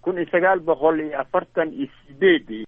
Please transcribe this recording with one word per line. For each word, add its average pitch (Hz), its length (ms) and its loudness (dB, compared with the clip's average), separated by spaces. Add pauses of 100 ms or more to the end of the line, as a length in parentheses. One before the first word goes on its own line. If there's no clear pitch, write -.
Kun 185 160 -4
iyo 165 120 -4
sagaal 185 280 2
boqol 156 400 0
iyo 147 220 -6
afartan 165 520 -4
iyo 139 140 -6 (200)
sideedii, 139 600 0